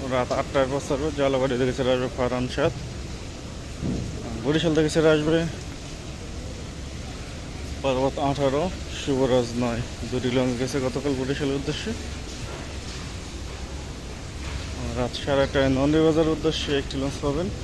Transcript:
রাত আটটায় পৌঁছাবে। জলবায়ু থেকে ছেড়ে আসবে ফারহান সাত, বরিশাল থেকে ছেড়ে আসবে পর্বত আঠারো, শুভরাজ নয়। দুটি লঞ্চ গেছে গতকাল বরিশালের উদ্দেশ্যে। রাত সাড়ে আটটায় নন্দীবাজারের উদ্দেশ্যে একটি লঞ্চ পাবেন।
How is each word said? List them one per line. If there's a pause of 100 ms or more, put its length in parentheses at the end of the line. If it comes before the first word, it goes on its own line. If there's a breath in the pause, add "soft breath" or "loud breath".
(120)
রাত
আটটায়
পৌঁছাবে।
জলবায়ু
থেকে
ছেড়ে
আসবে
ফারহান
সাত, (1700)
বরিশাল
থেকে
ছেড়ে
আসবে (2250)
পর্বত
আঠারো, (360)
শুভরাজ (100)
নয়। (300)
দুটি
লঞ্চ
গেছে
গতকাল
বরিশালের
উদ্দেশ্যে। (3000)
রাত
সাড়ে
আটটায়
নন্দীবাজারের
উদ্দেশ্যে
একটি
লঞ্চ
পাবেন। (140)